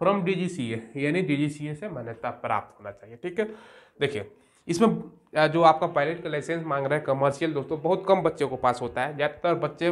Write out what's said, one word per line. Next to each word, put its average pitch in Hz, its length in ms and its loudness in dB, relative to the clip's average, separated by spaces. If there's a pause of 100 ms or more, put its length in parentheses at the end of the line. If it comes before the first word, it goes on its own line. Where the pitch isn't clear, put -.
from 196 220 2
डीजीसीए, 170 580 -2 (160)
यानी 147 240 0
डीजीसीए 147 520 -2
से 208 140 -10
मान्यता 120 440 -8
प्राप्त 113 460 -4
होना 104 120 -12
चाहिए, 110 260 -20
ठीक 175 240 -8
है। 214 40 0 (560)
देखिए 107 300 -2 (380)
इसमें, 185 200 4 (480)
आ, 156 100 6
जो 165 160 2
आपका 160 260 6
पायलट 165 340 0
का 165 60 -6
लाइसेंस 156 360 -4
मांग 139 220 -2
रहा 139 80 2
है 151 60 0
कमर्शियल 139 540 2
दोस्तों 143 260 -4
बहुत 180 280 0
कम 190 140 6
बच्चों 156 260 0
को 131 100 -4
पास 123 240 2
होता 123 200 -4
है, 143 140 -4
ज़्यादातर 151 400 0
बच्चे 151 360 -4